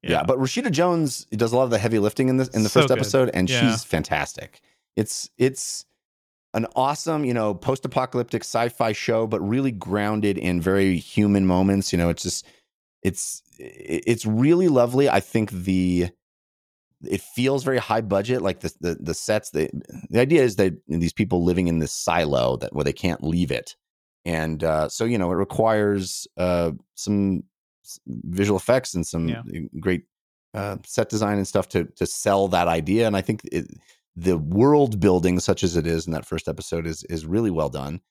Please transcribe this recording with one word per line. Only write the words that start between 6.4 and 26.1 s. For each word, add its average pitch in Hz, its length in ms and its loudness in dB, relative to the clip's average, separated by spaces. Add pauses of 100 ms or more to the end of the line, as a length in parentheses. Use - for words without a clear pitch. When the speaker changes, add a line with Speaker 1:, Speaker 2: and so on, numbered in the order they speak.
Speaker 1:
an 113 200 -2
awesome, 151 520 -2
you 120 80 0
know, 107 200 0
post-apocalyptic 127 880 -4
sci-fi 117 500 -2
show, 113 340 0
but 107 140 -2
really 123 300 0
grounded 104 680 0
in 90 220 0
very 95 360 4
human 101 500 2
moments. 95 460 2
You 90 60 2
know, 85 100 4
it's 85 140 -2
just, - 240 -6 (560)
it's, - 400 -6 (180)
i-, - 460 -8
it's 113 180 0
really 147 440 4
lovely. 127 420 4
I 202 100 4
think 110 300 -2
the, 90 580 0 (960)
it 98 160 -4
feels 131 440 -2
very 135 140 0
high 113 220 0
budget, 104 400 0
like, 90 200 -2
the, - 200 -8
the, 82 180 -2
the 80 160 -4
sets, - 360 -2
the, 76 180 0 (400)
the 113 120 2
idea 139 220 6
is 117 140 2
that 95 160 4 (160)
these 82 240 0
people 90 320 0
living 90 240 2
in 82 120 2
this 73 120 -2
silo 69 640 0
that, - 160 -8
where 71 120 -2
they 71 100 0
can't - 280 -4
leave 82 280 0
it. - 260 -6 (480)
And, 80 400 -4
uh, 78 240 2
so, - 160 -4
you 120 140 0
know, 90 120 0
it 92 60 0
requires, 104 920 0 (100)